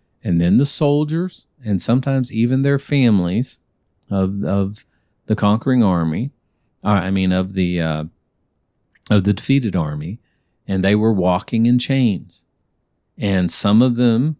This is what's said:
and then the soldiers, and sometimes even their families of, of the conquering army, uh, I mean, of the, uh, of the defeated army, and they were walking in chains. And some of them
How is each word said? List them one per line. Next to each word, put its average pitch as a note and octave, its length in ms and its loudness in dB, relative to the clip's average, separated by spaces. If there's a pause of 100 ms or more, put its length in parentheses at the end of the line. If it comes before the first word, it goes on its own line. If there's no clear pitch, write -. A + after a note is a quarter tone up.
(240)
and F2 160 0
then F2 160 2
the C#3 100 4
soldiers, D3+ 840 0 (160)
and G2+ 160 0
sometimes C3 500 0
even A#2+ 300 0
their C#3 180 0
families A2 800 0 (500)
of, G2 360 -2
of G2 400 -4 (400)
the A2 100 0
conquering G#2+ 480 0
army, F2 480 0 (540)
uh, G2+ 180 2
I F#2+ 80 -4
mean, F#2+ 220 0
of F#2 200 -2
the, F2 280 -2
uh, D#2 220 -4 (1040)
of G2+ 160 2
the G2+ 80 2
defeated A#2+ 420 -2
army, D#2 440 -6 (460)
and F#2+ 160 -2
they G2 140 2
were A2 160 2
walking F#2+ 540 0
in B2 140 4
chains. B2 680 -2 (720)
And F#2+ 340 0
some G#2 300 4
of B2+ 140 2
them B2 440 0